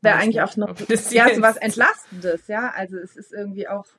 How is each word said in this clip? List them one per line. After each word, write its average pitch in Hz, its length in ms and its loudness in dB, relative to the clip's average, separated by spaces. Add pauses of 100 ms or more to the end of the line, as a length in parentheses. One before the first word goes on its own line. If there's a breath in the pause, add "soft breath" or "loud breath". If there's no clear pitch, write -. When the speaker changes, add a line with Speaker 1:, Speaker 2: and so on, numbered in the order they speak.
Speaker 1:
wär 208 120 6
Speaker 2:
Weiß 147 80 0
Speaker 1:
eigentlich 220 140 0
Speaker 2:
nicht, - 60 -2
Speaker 1:
auch 196 140 -4
noch, 208 140 -4
Speaker 2:
ob - 180 -12
das 220 240 0
Speaker 1:
ja, 240 220 6
so 233 60 -2
was 220 140 6
Speaker 2:
jetzt - 80 -10
Speaker 1:
Entlastendes, 196 840 -2
ja. 226 260 -6
Also 185 240 -10
es 180 180 -18
ist - 160 -20
irgendwie 202 360 -10
auch, 202 180 -10 (120)